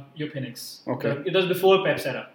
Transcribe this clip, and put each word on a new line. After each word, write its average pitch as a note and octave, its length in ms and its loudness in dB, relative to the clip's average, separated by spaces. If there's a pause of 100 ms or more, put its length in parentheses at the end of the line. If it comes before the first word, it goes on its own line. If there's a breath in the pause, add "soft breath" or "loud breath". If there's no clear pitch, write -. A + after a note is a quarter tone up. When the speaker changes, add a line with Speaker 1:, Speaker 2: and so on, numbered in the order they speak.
(160)
Speaker 1:
Juve D3+ 180 -8
Phoenix. - 540 -12
Speaker 2:
Okay. B2 220 -2
Speaker 1:
The, D3 200 -4
it E3 40 -2
was F#3 140 2
before F#3 360 6
Pep's - 220 0
era. A#2 300 -6